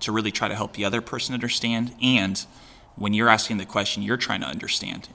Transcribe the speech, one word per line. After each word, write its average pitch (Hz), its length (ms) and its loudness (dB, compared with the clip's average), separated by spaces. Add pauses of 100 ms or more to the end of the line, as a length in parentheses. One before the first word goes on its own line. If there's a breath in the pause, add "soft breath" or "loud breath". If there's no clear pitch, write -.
to - 120 -4
really 107 180 2
try 107 180 -2
to 104 60 -2
help 104 180 -4
the 101 120 -4
other 110 180 0
person 127 320 -6
understand, 120 680 -2
and 101 420 4 (520 loud breath)
when 101 160 0
you're 110 160 6
asking 110 300 4
the 95 80 -6
question, 101 360 -2
you're 110 140 0
trying 104 240 -2
to - 60 -6
understand - 680 -6